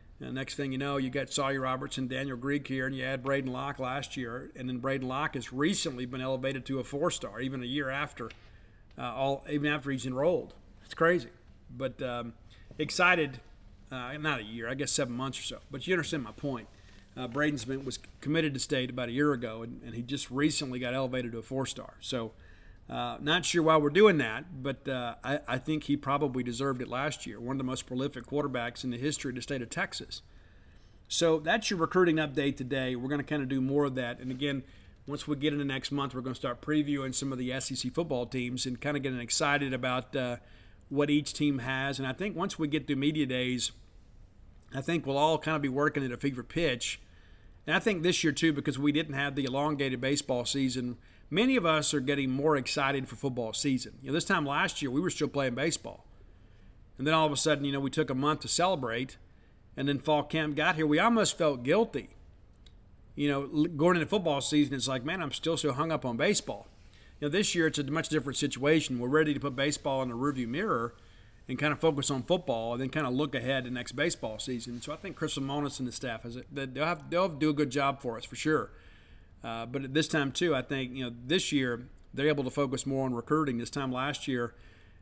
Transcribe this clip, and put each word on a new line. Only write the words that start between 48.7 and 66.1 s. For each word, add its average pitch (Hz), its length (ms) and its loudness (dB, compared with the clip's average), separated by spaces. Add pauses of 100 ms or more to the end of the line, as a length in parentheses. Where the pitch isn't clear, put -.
we 143 140 2
didn't 151 220 0
have 139 200 -2
the 139 80 0
elongated 135 580 0
baseball 131 440 0
season, 123 540 0 (300)
many 247 280 4
of 185 100 2
us 156 260 4
are 147 60 4
getting 135 320 2
more 143 260 4
excited 135 520 0
for 117 80 -8
football 123 360 -2
season. 127 480 0
You 131 60 -14
know, 135 60 -4
this 170 120 2
time 170 220 2
last 147 340 0
year, 131 120 -2
we 139 80 2
were 175 100 2
still 147 160 0
playing 131 300 0
baseball. 139 500 -2 (880)
And 135 80 -6
then 156 100 4
all 160 120 6
of 151 60 4
a 139 40 0
sudden, 143 280 2
you 143 80 0
know, 139 80 0
we 139 100 0
took 147 180 0
a 135 60 0
month 143 280 2
to 117 60 -6
celebrate, 135 680 2 (600)
and 135 120 -2
then 143 100 2
fall 151 240 2
camp 151 320 0
got 156 220 4
here. 156 100 2
We 151 140 6
almost 220 360 6
felt 143 280 2
guilty. 180 460 2 (1080)
You 147 120 0
know, 139 240 -2
l-, 151 120 4
going 175 320 4
into 156 100 2
football 170 340 2
season, 143 340 4
it's 131 120 0
like, 131 180 -2
"Man, 175 160 -2
I'm 147 120 -4
still 165 240 0
so 147 160 0
hung 151 180 0
up 156 140 -2
on 120 120 0